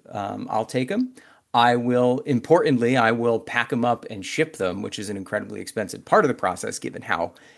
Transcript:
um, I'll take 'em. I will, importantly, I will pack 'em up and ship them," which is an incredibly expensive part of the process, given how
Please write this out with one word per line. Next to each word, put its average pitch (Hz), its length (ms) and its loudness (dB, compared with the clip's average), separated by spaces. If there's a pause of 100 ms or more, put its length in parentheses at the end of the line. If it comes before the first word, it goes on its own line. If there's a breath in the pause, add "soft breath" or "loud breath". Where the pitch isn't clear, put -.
(120)
um, 104 380 -6
I'll 110 160 0
take 127 260 -4
'em. 254 220 -2 (400 loud breath)
I 120 220 6
will, 123 440 2
importantly, 131 760 2
I 113 160 4
will 117 280 2
pack 117 340 -4
'em 120 100 0
up 120 260 0
and 101 160 -10
ship 160 300 -2
them," 95 260 -2
which 104 160 -8
is 101 120 -8
an 104 80 -8
incredibly 101 420 -8
expensive 98 460 -8
part 202 180 4
of 147 60 4
the 120 60 -2
process, 92 440 -4
given - 220 -8
how 85 320 -4 (240 soft breath)